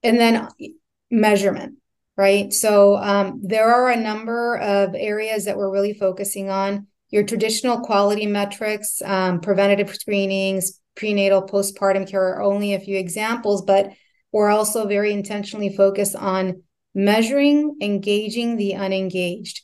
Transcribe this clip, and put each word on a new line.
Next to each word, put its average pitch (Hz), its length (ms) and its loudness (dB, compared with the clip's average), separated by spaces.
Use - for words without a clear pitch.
And 240 160 4
then 233 300 2
measurement, 208 600 2
right? 202 380 2
So, 202 420 6
um, 202 480 -2
there 220 260 2
are 247 200 4
a 233 100 2
number 226 560 -4
of 202 380 0
areas 214 500 -4
that 196 140 -4
we're 196 120 -2
really 196 220 0
focusing 196 560 -4
on. 196 380 -4
Your 208 120 2
traditional 226 580 -2
quality 208 440 2
metrics, 208 800 -4
um, 185 380 0
preventative 202 520 0
screenings, 196 840 -4
prenatal, 196 460 2
postpartum 196 640 -2
care 190 140 -2
are 185 200 -2
only 202 300 0
a 190 80 -2
few 196 160 -6
examples, 202 640 -2
but 196 320 2
we're 208 160 4
also 214 380 2
very 208 260 0
intentionally 202 640 -6
focused 196 400 2
on 190 460 -2
measuring, 277 880 2
engaging 208 760 -2
the 202 200 -2
unengaged. 185 880 -6